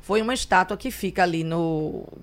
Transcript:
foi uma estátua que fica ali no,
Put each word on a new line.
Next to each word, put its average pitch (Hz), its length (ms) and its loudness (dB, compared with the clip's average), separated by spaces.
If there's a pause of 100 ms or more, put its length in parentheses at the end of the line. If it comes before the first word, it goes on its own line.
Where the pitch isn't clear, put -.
foi 202 180 0
uma 220 140 0
estátua 185 420 2
que - 140 -6
fica 196 320 -2
ali 165 220 2
no, 160 640 -2 (160)